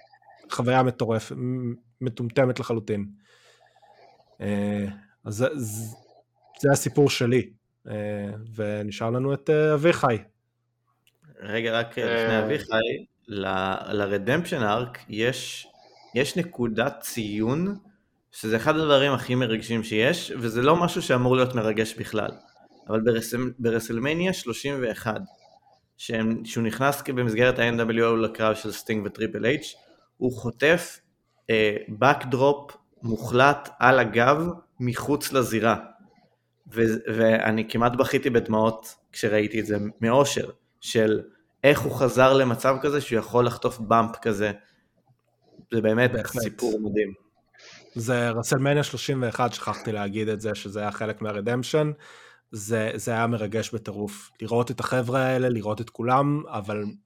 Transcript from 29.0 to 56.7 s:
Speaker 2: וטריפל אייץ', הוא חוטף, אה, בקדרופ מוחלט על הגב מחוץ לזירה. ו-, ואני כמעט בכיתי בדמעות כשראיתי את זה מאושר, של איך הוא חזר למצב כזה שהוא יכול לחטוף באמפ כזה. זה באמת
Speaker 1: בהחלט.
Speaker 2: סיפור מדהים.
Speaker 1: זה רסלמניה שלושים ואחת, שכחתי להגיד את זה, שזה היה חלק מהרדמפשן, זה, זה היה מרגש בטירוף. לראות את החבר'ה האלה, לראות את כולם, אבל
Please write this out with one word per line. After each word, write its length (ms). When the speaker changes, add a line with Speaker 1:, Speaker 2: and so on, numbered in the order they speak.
Speaker 2:
וטריפל 400
אייץ', 280
הוא 160
חוטף, 680
אה, 260
בקדרופ 880
מוחלט 640
על 200
הגב 500
מחוץ 520
לזירה. 440
ו-, 100
ואני 520
כמעט 280
בכיתי 340
בדמעות 640
כשראיתי 480
את 60
זה 100
מאושר, 500
של 400
איך 160
הוא 120
חזר 400
למצב 500
כזה 180
שהוא 180
יכול 280
לחטוף 320
באמפ 380
כזה. 360
זה 80
באמת 320
Speaker 1:
בהחלט. 300
Speaker 2:
סיפור 380
מדהים. 320
Speaker 1:
זה 360
רסלמניה 520
שלושים 400
ואחת, 300
שכחתי 400
להגיד 360
את 120
זה, 140
שזה 260
היה 100
חלק 320
מהרדמפשן, 720
זה, 440
זה 160
היה 160
מרגש 480
בטירוף. 560
לראות 280
את 100
החבר'ה 400
האלה, 280
לראות 320
את 100
כולם, 560
אבל 380